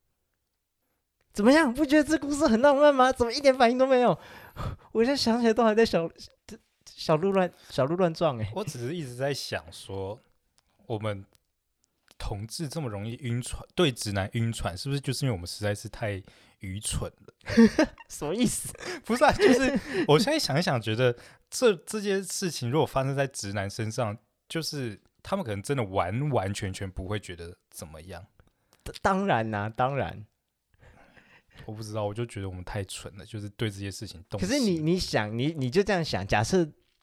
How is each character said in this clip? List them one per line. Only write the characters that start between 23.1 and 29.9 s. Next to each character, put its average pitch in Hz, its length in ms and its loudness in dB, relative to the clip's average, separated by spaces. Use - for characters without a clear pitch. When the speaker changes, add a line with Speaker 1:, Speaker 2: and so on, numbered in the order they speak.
Speaker 2:
在 139 140 0
直 101 240 -8
男 101 180 -4
身 110 220 -6
上， 110 260 -4
就 165 140 -6
是 127 400 -8
他 - 140 -4
们 196 80 -2
可 113 80 -6
能 98 100 -4
真 139 140 -2
的 127 80 0
完 98 460 -2
完 101 240 0
全 95 180 -6
全 95 180 -8
不 92 200 -10
会 104 100 -4
觉 87 160 -14
得 85 220 -14
怎 - 160 -16
么 78 180 -18
样。 95 220 -16
Speaker 1:
当 196 260 2
然 113 260 0
啊， 104 140 -2
当 127 300 -2